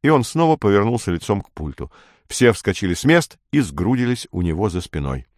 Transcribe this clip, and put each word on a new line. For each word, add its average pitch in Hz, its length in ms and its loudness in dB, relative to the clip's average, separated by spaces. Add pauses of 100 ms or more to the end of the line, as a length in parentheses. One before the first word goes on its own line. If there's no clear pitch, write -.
И 143 80 2
он 143 140 4
снова 160 340 2
повернулся 104 540 0
лицом 95 300 -2
к - 100 -18
пульту. 71 400 -10 (360)
Все 120 240 4
вскочили 95 440 -2
с - 80 -10
мест 160 340 2 (140)
и 147 80 2
сгрудились 120 720 -2
у 90 100 -4
него 87 280 0
за 87 120 -4
спиной. 67 460 -6 (100)